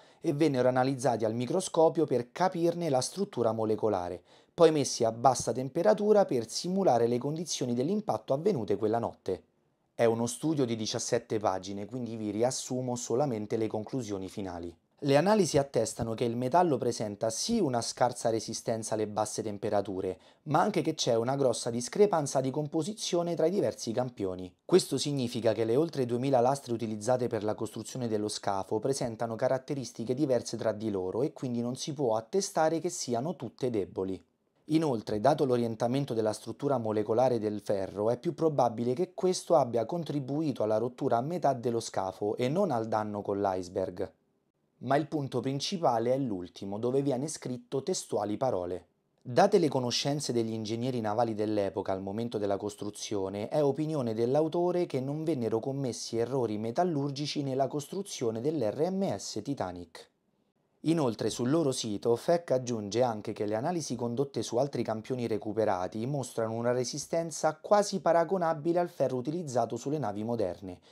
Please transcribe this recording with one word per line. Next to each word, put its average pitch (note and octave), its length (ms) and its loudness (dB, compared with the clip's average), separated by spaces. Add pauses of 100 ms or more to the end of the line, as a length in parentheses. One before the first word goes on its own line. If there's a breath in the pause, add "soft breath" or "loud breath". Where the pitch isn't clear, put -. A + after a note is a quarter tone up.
(200 loud breath)
e E3 120 0
vennero C#3+ 340 4
analizzati B2+ 580 2
al A2 80 2
microscopio D#3+ 760 2
per A#2+ 260 -2
capirne E3+ 560 0
la C3 120 4
struttura B2+ 520 0
molecolare, G#2 680 0 (320 soft breath)
poi D#3+ 200 8
messi C3+ 320 0
a A2+ 80 4
bassa A#2+ 400 2
temperatura G3+ 720 4
per A#2+ 240 -2
simulare E3+ 580 2
le A#2+ 120 2
condizioni D3 540 -4
dell'impatto C#3 600 -2
avvenute C#3 420 2
quella G#2+ 240 2
notte. F#2+ 460 -4 (500)
È A#2+ 120 4
uno A#2 200 2
studio D3 380 0
di A#2 100 0
diciassette A2+ 640 -2
pagine, G2 480 -2
quindi A#2 300 -8
vi G#2+ 160 -4
riassumo B2 640 -2
solamente A#2 600 -2
le A2 120 0
conclusioni G#2 600 -6
finali. F2 480 -8 (280)
Le C#3 140 6
analisi F3+ 400 4
attestano A2+ 560 0
che B2 100 -2
il A#2 100 0
metallo B2+ 440 2
presenta A2+ 500 -2
sì A#3 300 -2
una B2+ 240 2
scarsa A#2+ 480 0
resistenza A2+ 640 -4
alle G#2+ 120 0
basse G#2+ 360 -2
temperature, G2+ 760 -2 (260 soft breath)
ma D3+ 180 2
anche G3+ 180 0
che D3+ 140 -2
c'è B2 200 0
una A#2+ 220 2
grossa B2+ 320 0
discrepanza D3 720 2
di C3 100 0
composizione E3 840 -2
tra - 100 0
i B2+ 60 4
diversi B2 420 -2
campioni. F#2+ 580 -4 (140)
Questo - 320 4
significa A#2+ 560 0
che A2+ 120 2
le A2+ 120 2
oltre C#3+ 300 0
duemila B2 340 2
lastre B2 320 2
utilizzate A2+ 540 0
per G#2+ 180 -2
la G#2+ 100 0
costruzione A#2 540 -6
dello G#2+ 200 0
scafo G2+ 500 -2
presentano A#2 560 -2
caratteristiche B2+ 800 -2
diverse B2+ 420 0
tra A2 160 0
di G#2+ 180 -2
loro F#2+ 300 0
e D#3 140 -2
quindi A#2+ 260 -2
non B2 160 -2
si - 160 -6
può B2 240 0
attestare D#3+ 640 0
che E3 100 -2
siano C3+ 480 -2
tutte B2 320 -4
deboli. F#2+ 560 -4 (440)
Inoltre, C3 520 0
dato D3 240 4
l'orientamento B2 720 0
della A2 180 2
struttura B2 460 -2
molecolare A2 600 2
del G#2 220 -2
ferro, F#2+ 480 -2
è B2 80 2
più E3 160 -4
probabile B2+ 640 2
che F3 180 -4
questo F3+ 440 2
abbia A#2 280 4
contribuito D3 760 -2
alla G#2+ 160 2
rottura A#2+ 400 0
a - 20 2
metà D3 320 0
dello A#2 280 0
scafo G#2 560 -4
e B2 120 0
non F3 220 2
al A2+ 180 0
danno G#2+ 320 -2
con G2+ 220 -2
l'iceberg. F#2 680 -2 (640)
Ma B2+ 200 0
il D#3 100 0
punto C3+ 340 -2
principale C3 720 0
è C3+ 60 2
l'ultimo, G2 600 -4
dove B2 220 0
viene C#3 280 0
scritto B2+ 540 -6
testuali G#2+ 540 -2
parole. F#2 500 -2 (360)
Date F3 340 4
le E3 120 6
conoscenze C#3 640 0
degli A2+ 220 2
ingegneri A#2 480 -2
navali A2 340 0
dell'epoca G#2 580 0
al F#2+ 100 -2
momento A2+ 340 -4
della G2+ 220 0
costruzione, G2+ 880 -6
è D3+ 140 0
opinione C#3+ 500 0
dell'autore D#3+ 720 2
che C#3 160 -4
non C#3+ 240 -4
vennero A#2 340 0
commessi C3+ 600 -4
errori A#2 400 0
metallurgici C#3+ 840 -2
nella C3+ 240 0
costruzione C#3 760 -4
dell'R C#3+ 480 0
M F#3+ 260 -2
S - 260 -8
Titanic. F2+ 680 -8 (720)
Inoltre C3+ 500 2
sul B2 180 -2
loro D3 240 2
sito A#2 420 0
Feck E3+ 360 0
aggiunge A#2 500 0
anche A2 320 0
che G#2 140 -4
le G#2+ 80 -2
analisi C#3+ 400 -2
condotte A#2 480 -2
su A#2 160 -2
altri B2+ 240 0
campioni A#2 440 -4
recuperati G#2 800 0
mostrano A#2+ 480 -4
una A#2 200 0
resistenza D#3 840 -2
quasi G3+ 440 2
paragonabile E3 800 2
al F3 100 0
ferro B2+ 260 0
utilizzato B2 600 -2
sulle C#3+ 220 -4
navi G#2 260 -4
moderne F#2+ 560 -4 (120)